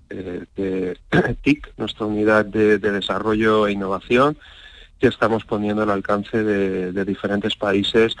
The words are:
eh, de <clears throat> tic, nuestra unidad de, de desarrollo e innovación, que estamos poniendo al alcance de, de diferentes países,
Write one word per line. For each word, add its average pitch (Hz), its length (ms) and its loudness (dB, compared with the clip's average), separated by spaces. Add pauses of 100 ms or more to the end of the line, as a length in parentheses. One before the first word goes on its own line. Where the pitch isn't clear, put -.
eh, 92 360 -10 (100)
de 92 420 -4 (140)
<clears throat> 131 320 2
tic, - 340 0
nuestra 110 280 -6
unidad 107 400 2
de, 104 340 2
de 101 120 -2
desarrollo 107 760 0
e 101 60 0
innovación, 120 640 0 (600)
que 123 100 4
estamos 110 380 0
poniendo 104 380 -2
al 107 80 0
alcance 101 520 -2
de, 95 480 -2
de 95 140 -4
diferentes 101 500 -4
países, 104 640 0